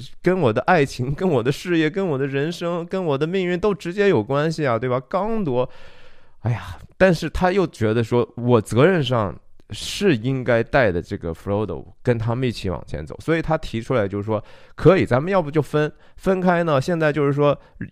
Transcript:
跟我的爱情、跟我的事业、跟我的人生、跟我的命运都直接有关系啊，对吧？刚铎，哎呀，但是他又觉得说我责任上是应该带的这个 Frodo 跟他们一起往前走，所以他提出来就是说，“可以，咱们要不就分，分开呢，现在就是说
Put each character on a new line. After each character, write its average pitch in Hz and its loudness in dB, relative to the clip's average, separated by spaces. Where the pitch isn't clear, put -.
跟 185 2
我 123 4
的 123 0
爱 165 4
情、 131 -4
跟 180 -2
我 131 2
的 127 2
事 175 -2
业、 156 2
跟 190 -2
我 147 -2
的 135 -2
人 139 -2
生、 170 -6
跟 190 -4
我 143 0
的 151 0
命 185 -2
运 175 -2
都 202 0
直 170 -8
接 202 2
有 139 4
关 143 0
系 156 -2
啊， 117 2
对 127 -2
吧？ 123 0
刚 214 -2
铎， 127 0
哎 113 -2
呀， - -8
但 185 6
是 160 -2
他 185 2
又 190 2
觉 - -2
得 117 2
说 120 0
我 120 4
责 117 2
任 175 2
上 117 -2
是 175 0
应 127 -4
该 117 2
带 120 2
的 85 -2
这 92 -8
个 82 -8
Frodo 98 -6
跟 123 0
他 117 -2
们 127 -2
一 120 -2
起 98 -8
往 76 -6
前 78 -8
走， 71 -14
所 160 -2
以 160 -2
他 160 -2
提 113 -8
出 123 -4
来 107 0
就 98 -6
是 101 -6
说 107 -4
，“可 180 8
以， 156 2
咱 127 2
们 175 -6
要 190 2
不 143 -6
就 156 2
分， 151 -2
分 185 0
开 175 2
呢， 147 2
现 170 -2
在 151 2
就 147 0
是 143 2
说 143 2